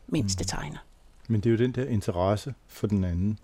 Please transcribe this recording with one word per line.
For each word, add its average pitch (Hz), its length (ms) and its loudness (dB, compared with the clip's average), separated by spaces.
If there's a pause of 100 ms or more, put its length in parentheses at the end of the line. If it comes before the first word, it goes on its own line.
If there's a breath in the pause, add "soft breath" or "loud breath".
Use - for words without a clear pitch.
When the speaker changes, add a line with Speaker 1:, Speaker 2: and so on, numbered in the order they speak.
Speaker 1:
mens 104 280 0
Speaker 2:
Mm. 92 40 -2
Speaker 1:
det - 100 -4
tegner. - 300 -6 (500)
Speaker 2:
Men 110 120 2
det 117 60 0
er 117 40 6
jo 113 80 6
den 127 140 2
der 127 160 -2
interesse 101 680 0 (120)
for - 200 -4
den 98 180 2
anden, 92 400 0